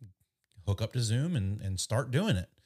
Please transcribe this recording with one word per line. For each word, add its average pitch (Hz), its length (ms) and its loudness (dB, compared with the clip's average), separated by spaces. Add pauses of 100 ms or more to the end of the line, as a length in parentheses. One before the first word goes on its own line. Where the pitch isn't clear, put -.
(640)
hook 104 160 0
up 110 120 -2
to 127 80 0
Zoom 127 340 0
and, 101 260 0
and 95 180 -2
start - 300 0
doing 165 260 2
it. 90 140 -2 (160)